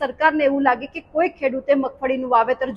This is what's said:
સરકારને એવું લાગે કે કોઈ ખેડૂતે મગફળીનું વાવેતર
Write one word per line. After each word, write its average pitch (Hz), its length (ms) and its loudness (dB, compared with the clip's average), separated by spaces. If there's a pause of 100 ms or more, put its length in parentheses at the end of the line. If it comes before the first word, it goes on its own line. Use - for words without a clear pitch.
સરકારને 302 480 0
એવું 277 180 0
લાગે 247 200 0 (100)
કે 302 160 -14
કોઈ 349 260 0
ખેડૂતે 269 360 -2
મગફળીનું 262 600 -2
વાવેતર 254 420 0